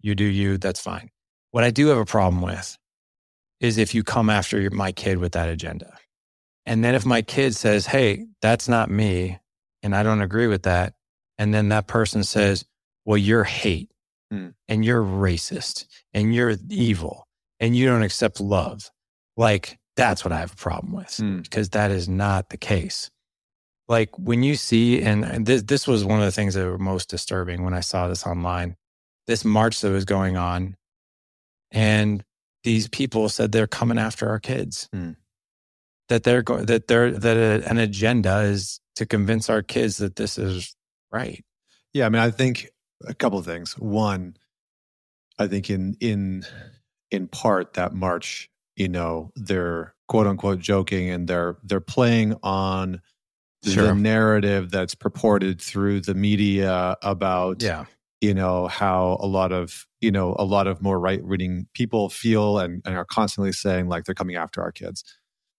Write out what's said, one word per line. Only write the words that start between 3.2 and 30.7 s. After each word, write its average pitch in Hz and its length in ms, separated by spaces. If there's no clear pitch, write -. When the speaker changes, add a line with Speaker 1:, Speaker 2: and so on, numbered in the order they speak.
Speaker 1:
is 113 180
if 110 160
you 110 80
come 110 260
after 104 320
your, 98 120
my 98 200
kid 95 260
with 87 140
that 85 160
agenda. 82 480
And 113 160
then 120 120
if 131 100
my 120 160
kid 131 340
says, 104 300
"Hey, 135 420
that's 117 280
not 117 220
me, 92 480
and 101 120
I 104 80
don't 107 200
agree 107 240
with 101 160
that," 90 320
and 107 160
then 107 160
that 107 180
person 107 380
says, 101 400
"Well, 107 140
you're 104 260
hate, - 460
Speaker 2:
Hmm. 95 180
Speaker 1:
and 110 160
you're 117 200
racist, 95 800
and 107 200
you're 117 220
evil, 110 580
and 117 160
you 127 100
don't 120 160
accept 104 380
love," 101 500
like, 110 420
that's 113 300
what 87 80
I 80 80
have 87 140
a - 20
problem 82 380
with, 185 240
Speaker 2:
Hmm. 101 240
Speaker 1:
because 104 280
that 104 200
is 90 180
not 95 400
the - 80
case. - 540
Like, 113 320
when 117 240
you 143 120
see, 120 480
and, 107 200
and 113 220
this, 117 200
this 139 220
was 117 160
one 104 180
of 104 40
the 95 80
things 101 220
that 95 100
were 92 140
most 95 320
disturbing 90 520
when 90 120
I 90 60
saw 90 280
this 90 180
online, 87 500
this 113 180
march 110 380
that 101 80
was 95 160
going 95 320
on, 90 380